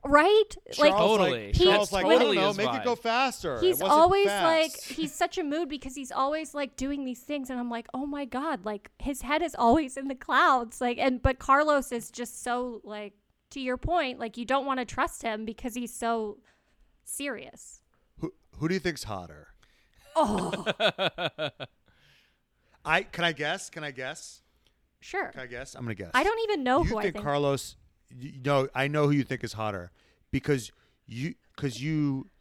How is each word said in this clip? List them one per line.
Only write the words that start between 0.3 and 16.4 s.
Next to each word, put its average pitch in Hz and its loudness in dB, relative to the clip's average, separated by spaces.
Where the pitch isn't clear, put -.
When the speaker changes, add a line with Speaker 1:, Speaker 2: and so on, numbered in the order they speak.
Speaker 1:
Like, 196 8
Speaker 2:
Charles, 208 4
Speaker 3:
Totally. 180 2
Speaker 2:
like, 101 -2
Charles, - 6
Speaker 1:
he's - -4
Speaker 2:
like, 185 2
Speaker 3:
Totally 220 6
Speaker 2:
"I 190 4
don't - 4
know, 196 4
Speaker 3:
his 196 -2
Speaker 2:
make 208 0
Speaker 3:
vibe. - 0
Speaker 2:
it - -6
go 240 0
faster. 226 -2
It 117 -2
Speaker 1:
He's 370 4
Speaker 2:
wasn't 190 2
Speaker 1:
always, 359 6
Speaker 2:
fast." 392 0
Speaker 1:
like, 320 2
he's 311 -6
such 349 -2
a 359 -2
mood 302 -2
because 269 -10
he's 269 -12
always, 294 -2
like, 294 -6
doing 277 -4
these 254 -8
things, 277 -8
and 254 -6
I'm 240 -6
like, 233 -8
"Oh 262 -4
my 285 -6
God," 254 -6
like, 208 -8
his 269 -4
head 294 0
is 339 -4
always 262 4
in 269 -6
the 269 -4
clouds. 262 2
Like, 247 0
and, 254 2
but 262 2
Carlos 277 4
is 233 -6
just - -10
so, 247 -4
like, 208 -12
to - -12
your 254 -4
point, 311 0
like, 226 -8
you 240 -8
don't 269 0
wanna 262 -2
trust - -4
him 220 -4
because 226 -10
he's 240 -8
so 226 -4